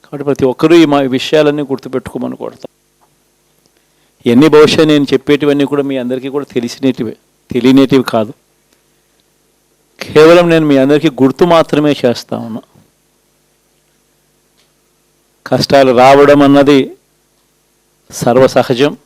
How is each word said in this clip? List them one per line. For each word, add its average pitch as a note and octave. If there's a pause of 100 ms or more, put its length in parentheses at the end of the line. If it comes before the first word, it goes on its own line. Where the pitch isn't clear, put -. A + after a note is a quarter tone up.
కాబట్టి C#3+
ప్రతి C#3
ఒక్కరూ D#3+
ఈ -
మా C#3 (180)
విషయాలన్నీ D3+
గుర్తుపెట్టుకోమని B2+
కోరుతాం. - (1500)
ఇవన్నీ B2+
బహుశా D3+
నేను D3
చెప్పేటివన్నీ C#3+
కూడా C#3+
మీ C3+
అందరికీ B2+
కూడా C#3+
తెలిసినేటివే, A#2+ (380)
తెలియనేటివి C3
కాదు. A2 (1700)
కేవలం E3+
నేను D#3+
మీ C#3
అందరికీ D3 (120)
గుర్తు C3+ (120)
మాత్రమే D3+ (100)
చేస్తా A#2 (120)
ఉన్నా. A2+ (3000)
కష్టాలు C3+ (100)
రావడం C#3+
అన్నది C#3 (1400)
సర్వసహజం. B2+ (120)